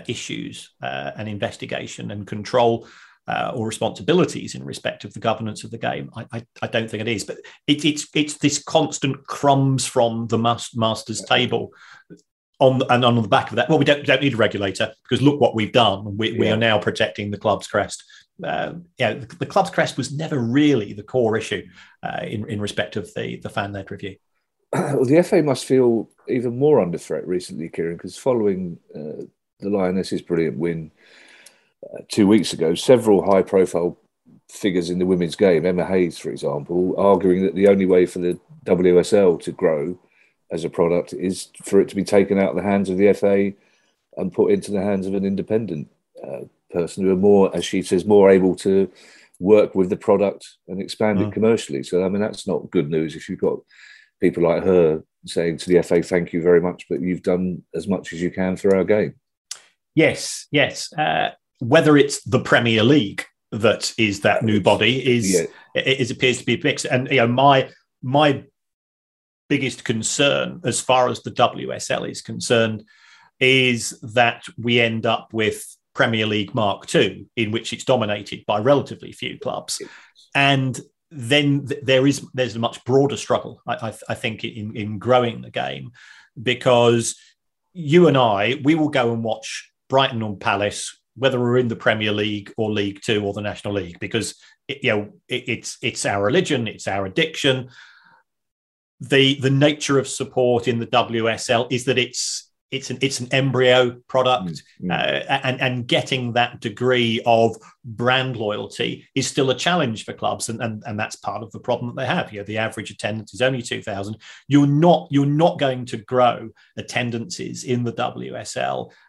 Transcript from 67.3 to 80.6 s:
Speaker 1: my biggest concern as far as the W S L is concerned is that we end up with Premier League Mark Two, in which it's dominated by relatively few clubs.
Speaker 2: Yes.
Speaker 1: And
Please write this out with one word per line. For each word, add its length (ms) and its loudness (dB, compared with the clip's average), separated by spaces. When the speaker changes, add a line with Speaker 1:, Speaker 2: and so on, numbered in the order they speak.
Speaker 1:
my 440 0
biggest 340 -4
concern 800 -2
as 160 -2
far 300 2
as 120 -6
the 100 -10
W 420 0
S 180 -8
L 140 -2
is 160 -10
concerned 640 -2
is 600 2
that 440 0
we 220 2
end 260 0
up 280 -4
with 420 -4
Premier 320 0
League 300 -2
Mark 300 -2
Two, 400 0
in 160 -2
which 220 -6
it's 100 -12
dominated 640 -2
by 140 0
relatively 520 0
few 260 -12
clubs. 440 -8
Speaker 2:
Yes. 80 -16
Speaker 1:
And 460 0